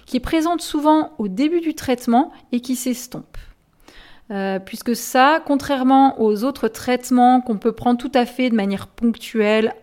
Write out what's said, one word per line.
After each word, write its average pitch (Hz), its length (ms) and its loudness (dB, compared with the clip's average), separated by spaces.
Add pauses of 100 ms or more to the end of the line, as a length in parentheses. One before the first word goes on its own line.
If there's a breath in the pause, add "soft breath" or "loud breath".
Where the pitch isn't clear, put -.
qui - 120 -6
est 240 40 0
présente 330 400 0
souvent 302 560 0
au 214 100 -4
début 294 320 -2
du 320 140 -4
traitement 247 580 0 (200 loud breath)
et 240 100 -2
qui 254 140 -6
s'estompe. - 640 -8 (920 loud breath)
Euh, 196 300 -4
puisque 226 340 -6
ça, 285 520 2
contrairement 269 760 2
aux 214 220 2
autres 269 240 -2
traitements 247 720 2
qu'on 240 180 -4
peut 226 140 -2
prendre 247 260 0
tout 254 160 -8
à 240 120 2
fait 254 240 -2
de 233 60 2
manière 196 320 -2
ponctuelle, 220 960 0